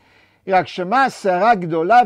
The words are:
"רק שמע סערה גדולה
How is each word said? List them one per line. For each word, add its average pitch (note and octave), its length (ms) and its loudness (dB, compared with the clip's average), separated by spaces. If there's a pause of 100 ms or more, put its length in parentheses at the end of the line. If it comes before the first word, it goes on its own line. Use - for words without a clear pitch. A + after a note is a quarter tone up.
(480)
"רק F#3 200 0
שמע A3+ 420 -2
סערה G3+ 460 0
גדולה F3 500 0